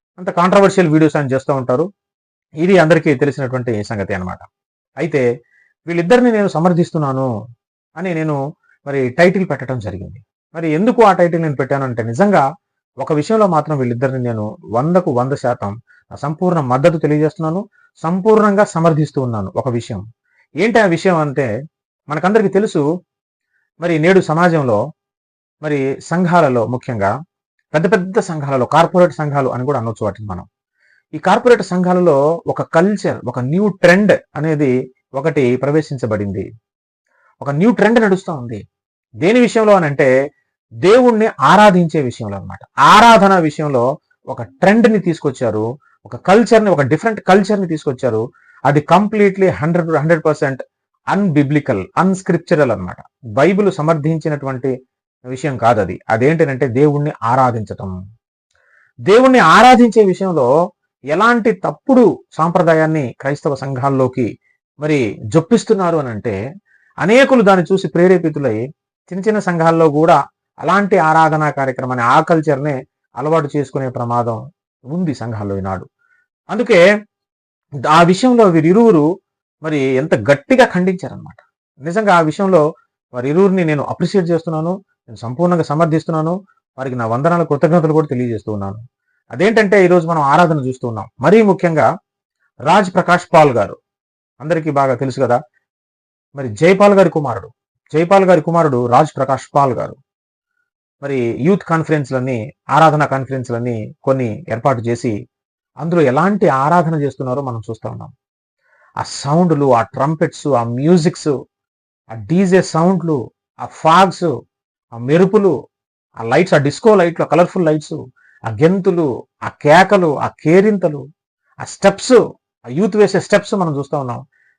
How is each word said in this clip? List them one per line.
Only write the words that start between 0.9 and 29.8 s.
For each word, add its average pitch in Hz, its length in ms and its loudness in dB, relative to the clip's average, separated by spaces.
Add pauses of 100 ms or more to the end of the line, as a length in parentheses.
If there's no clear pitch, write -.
ఆయన 147 100 -2
చేస్తూ 131 280 -2
ఉంటారు. 131 380 -2 (640)
ఇది 180 240 2
అందరికీ 156 360 2
తెలిసినటువంటి 123 720 -4
సంగతి 101 300 -8
అన్నమాట. 92 240 -10 (580)
అయితే 135 460 -2 (440)
వీళ్ళిద్దరిని 180 460 2
నేను 208 160 0
సమర్థిస్తున్నాను 147 1000 -2 (500)
అని 175 180 -6
నేను 151 400 -4 (320)
మరి 135 240 -4
టైటిల్ 180 400 0
పెట్టడం 131 280 -6
జరిగింది. 95 460 -12 (300)
మరి 165 160 -4
ఎందుకు 226 320 2
ఆ 202 100 6
టైటిల్ 170 300 0
నేను 151 140 -4
పెట్టానంటే, 131 460 -4
నిజంగా 143 520 0 (440)
ఒక 135 140 -6
విషయంలో 208 340 0
మాత్రం 151 320 -2
వీళ్ళిద్దరిని 127 400 -4
నేను 110 380 -6 (140)
వందకు 165 400 0
వంద 127 220 -2
శాతం 120 480 -6 (300)
నా - 60 -16
సంపూర్ణ 160 440 -4
మద్దతు 143 380 0
తెలియజేస్తున్నాను, 156 720 -2 (280)
సంపూర్ణంగా 202 680 2
సమర్థిస్తూ 160 580 0
ఉన్నాను. 110 340 -6
ఒక 117 120 -4
విషయం 113 440 -8 (440)
ఏంటి 214 220 0
ఆ 214 80 4
విషయం 175 300 0
అంటే, 135 460 -4 (460)
మనకందరికీ 196 400 0
తెలుసు, 185 540 -2 (800)
మరి 165 180 -2
నేడు 180 220 4
సమాజంలో, 151 720 0 (720)
మరి 139 380 -4
సంఘాలలో, 160 680 0
ముఖ్యంగా 117 560 -6 (520)
పెద్ద 165 180 0
పెద్ద 190 260 -2
సంఘాలలో, 139 480 -4
కార్పొరేట్ 170 460 2
సంఘాలు 143 360 -4
అని 123 160 -6
కూడా 135 140 -2
అనొచ్చు 113 260 -6